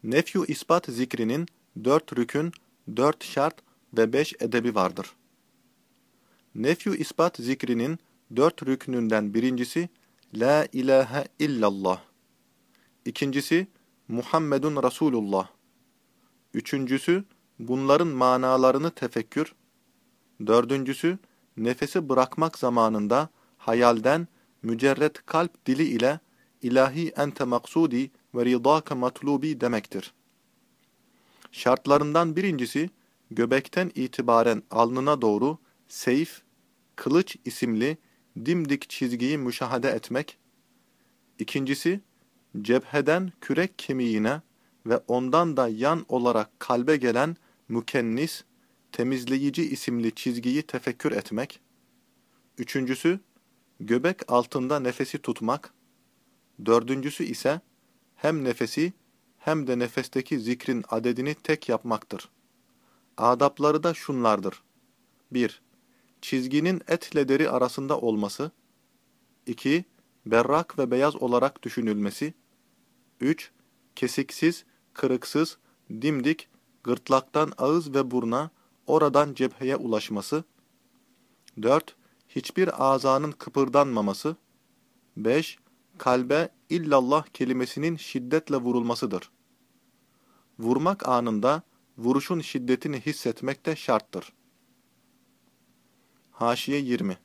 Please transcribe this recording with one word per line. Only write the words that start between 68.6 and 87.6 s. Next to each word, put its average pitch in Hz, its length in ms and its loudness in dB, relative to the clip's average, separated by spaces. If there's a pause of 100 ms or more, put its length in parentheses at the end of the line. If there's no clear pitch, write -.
İki, 143 380 -2 (420)
berrak 120 520 2
ve 127 120 0
beyaz 135 260 2
olarak 123 460 0
düşünülmesi. 110 720 -4 (840)
Üç, 143 300 -2 (460)
kesiksiz, 139 680 -2 (300)
kırıksız, 139 640 -2 (320)
dimdik, 139 580 -2 (360)
gırtlaktan 135 760 0
ağız 151 360 0
ve 131 160 0
burna, 123 400 -2 (360)
oradan 147 480 4
cepheye 131 420 -2
ulaşması. 110 680 -4 (1160)
Dört, 139 340 2 (320)
hiçbir - 560 -2
azanın 135 480 2
kıpırdanmaması. 131 1040 0 (800)
Beş, 127 420 -2 (400)
kalbe 127 500 2 (200)
illallah 151 640 2
kelimesinin 127 640 -2